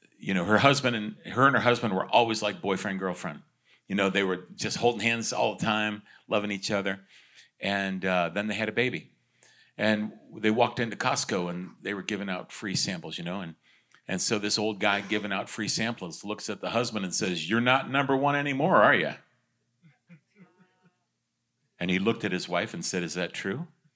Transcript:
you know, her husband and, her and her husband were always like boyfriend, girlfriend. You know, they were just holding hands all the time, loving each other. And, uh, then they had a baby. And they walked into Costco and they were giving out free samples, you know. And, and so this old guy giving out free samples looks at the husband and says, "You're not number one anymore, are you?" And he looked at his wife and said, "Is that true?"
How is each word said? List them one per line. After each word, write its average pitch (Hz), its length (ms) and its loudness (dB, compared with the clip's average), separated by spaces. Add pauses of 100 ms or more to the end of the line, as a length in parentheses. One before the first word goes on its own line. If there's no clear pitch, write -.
(180)
you - 160 -4
know, 90 120 2
her 104 120 6
husband 135 380 4
and, 107 380 -8
her 131 140 6
and 135 80 4
her 110 60 4
husband 117 320 2
were 92 120 0
always 113 360 4
like 104 200 -4
boyfriend, 95 380 -2
girlfriend. 90 420 -6 (460)
You 95 80 -4
know, 98 140 4
they 98 140 2
were 92 220 -2 (100)
just - 220 -4
holding 117 240 2
hands 117 320 0
all 113 220 0
the - 100 -4
time, 107 380 0 (260)
loving 104 220 0
each 98 200 -4
other. 98 300 -2 (580)
And, 98 460 -2
uh, 90 280 2
then 104 140 -2
they 107 60 -2
had 107 160 -2
a 107 40 -8
baby. 120 380 -2 (680)
And 107 360 0 (200)
they 107 180 2
walked 117 280 4
into 113 160 -2
Costco 104 540 -2
and 90 220 -8 (100)
they 101 120 -4
were 98 100 -6
giving 98 260 -6
out 92 220 -8
free 95 240 -6
samples, 82 420 -6
you 90 60 -10
know. 90 180 -6
And, 82 140 -10 (520)
and 92 140 -4
so 110 180 0
this 101 180 -2
old 107 220 -2
guy 101 220 2
giving 101 320 -2
out 98 160 -4
free 104 180 -6
samples 113 560 -4
looks 104 260 -8
at 101 120 -6
the 92 80 -4
husband 107 360 -2
and 87 80 -4
says, 85 360 -2
"You're 113 100 4
not 127 300 2
number 135 260 2
one 143 200 2
anymore, 143 400 2
are 123 180 8
you?" 80 200 0 (2750)
And 87 100 -4
he 90 80 2
looked 110 260 0
at 101 80 0
his 90 160 -4
wife 87 260 -2
and 85 120 -8
said, 92 160 -2
"Is 82 140 -6
that 87 180 -4
true?" 123 340 -6 (280)